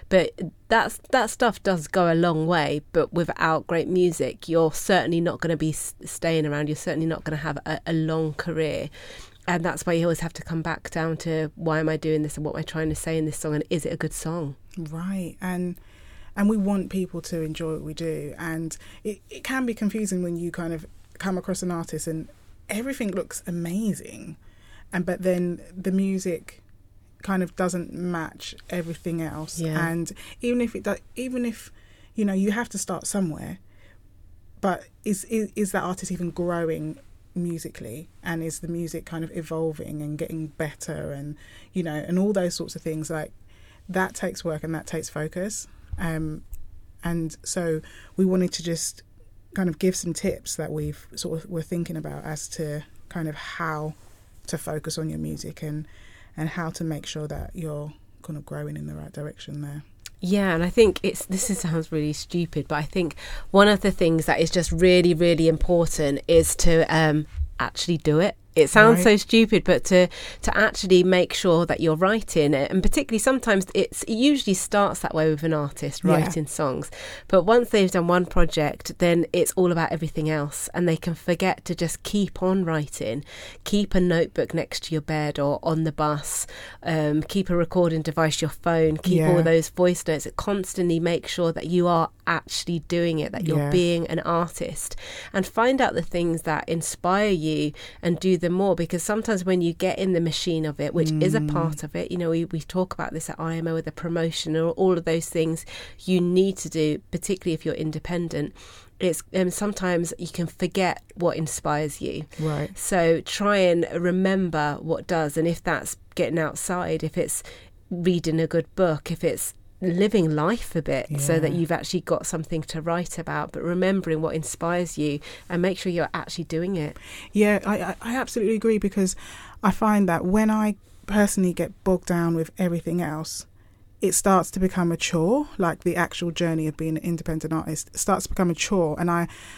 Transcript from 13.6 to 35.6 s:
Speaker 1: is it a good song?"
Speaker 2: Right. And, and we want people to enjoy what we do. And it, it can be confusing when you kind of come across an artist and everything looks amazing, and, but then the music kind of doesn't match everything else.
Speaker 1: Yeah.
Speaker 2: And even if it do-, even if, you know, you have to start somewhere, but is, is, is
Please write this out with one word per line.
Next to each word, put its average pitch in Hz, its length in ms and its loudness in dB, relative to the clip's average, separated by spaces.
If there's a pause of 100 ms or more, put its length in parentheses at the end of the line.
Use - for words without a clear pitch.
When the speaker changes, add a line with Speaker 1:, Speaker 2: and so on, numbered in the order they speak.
Speaker 1:
is 170 160 -2
it - 80 -4
a 160 40 -6
good - 160 -4
song?" 156 420 -6 (220)
Speaker 2:
Right. 170 640 -6
And, 180 360 -4 (580)
and 202 140 4
we 220 80 2
want 196 320 0
people 180 320 -4
to 165 220 -4
enjoy 156 300 -6
what 151 100 -8
we 151 100 -10
do. 151 460 -6
And 160 360 -6 (280)
it, 202 260 -8
it - 140 -16
can 262 240 -4
be 226 80 -2
confusing 202 480 -2
when 170 140 -4
you 170 120 -6
kind 170 240 -6
of 160 140 -10 (320)
come 185 180 -2
across 180 240 -4
an 180 80 -4
artist 170 380 -6
and 160 200 -6 (420)
everything 233 420 -4
looks - 340 -6
amazing, 175 920 -6 (560)
and, 180 120 -2
but 180 160 -4
then 180 400 0 (140)
the 190 160 -4
music 190 720 -2 (580)
kind 190 220 0
of 170 140 -8
doesn't 180 360 -4
match 170 600 -6 (140)
everything 170 520 -6
else. 156 380 -8
Speaker 1:
Yeah. 160 280 0
Speaker 2:
And 165 240 -4 (300)
even 240 200 0
if 233 140 -4
it 190 80 -10
do-, 202 120 -2 (200)
even 254 300 -4
if, - 260 -8 (440)
you 220 80 0
know, 202 100 2
you 190 180 2
have 233 180 -2
to - 80 -8
start 185 280 -6
somewhere, 190 540 -4 (1000)
but 180 240 -2 (180)
is, 202 220 -2
is, 214 320 -2
is 208 160 -2